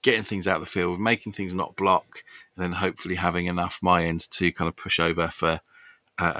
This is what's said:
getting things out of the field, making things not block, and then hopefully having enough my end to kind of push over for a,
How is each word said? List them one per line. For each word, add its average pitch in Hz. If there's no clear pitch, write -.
getting 110
things 95
out 92
of 80
the 85
field, 90
making 110
things 95
not 92
block, -
and 90
then 87
hopefully 90
having 87
enough 87
my 90
end 85
to 90
kind 82
of 80
push -
over 82
for 80
a, 87